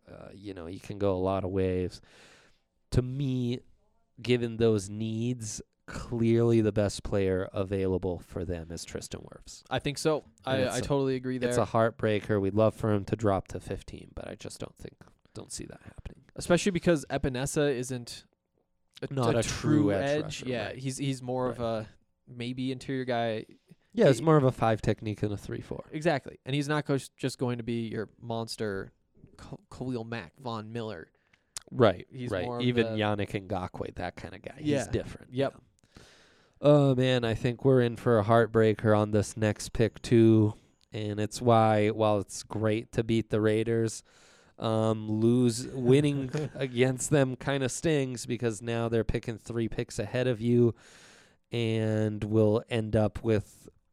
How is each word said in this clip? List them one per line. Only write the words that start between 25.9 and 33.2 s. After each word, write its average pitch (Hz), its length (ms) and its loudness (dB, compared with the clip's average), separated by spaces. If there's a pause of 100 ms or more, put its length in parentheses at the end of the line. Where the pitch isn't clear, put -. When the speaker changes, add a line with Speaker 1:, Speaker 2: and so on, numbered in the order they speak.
Speaker 2:
Exactly. 151 560 -4
And 131 80 -4
he's 143 140 -2
not 151 180 -2
go-, 139 120 0 (180)
just - 220 -6
going 123 200 -4
to 113 60 -10
be 117 240 -4
your 110 200 -8 (120)
monster 113 720 -8 (440)
K-, - 200 -18 (200)
Khalil 123 280 -8
Mack, 113 360 -14
Von 113 320 -10
Miller. 110 360 -10 (640)
Speaker 1:
Right, 117 400 4
Speaker 2:
He's 123 180 -10
Speaker 1:
right. 95 140 -4
Speaker 2:
more 120 140 -6
of 120 40 -4
Speaker 1:
Even 120 300 2
Speaker 2:
the 110 80 -4
Speaker 1:
Yannick 104 480 0